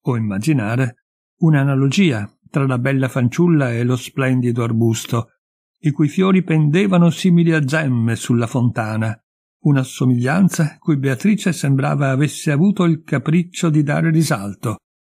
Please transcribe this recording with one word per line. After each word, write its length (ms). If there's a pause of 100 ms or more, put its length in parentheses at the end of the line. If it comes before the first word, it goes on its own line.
o 100
immaginare 920 (300)
un'analogia 920 (160)
tra 160
la 140
bella 300
fanciulla 640
e 100
lo 140
splendido 680
arbusto, 680 (480)
i 120
cui 160
fiori 360
pendevano 680
simili 420
a 80
gemme 560
sulla 320
fontana, 720 (460)
una 200
somiglianza 960
cui 180
Beatrice 540
sembrava 580
avesse 420
avuto 340
il 180
capriccio 680
di 140
dare 280
risalto, 640 (320)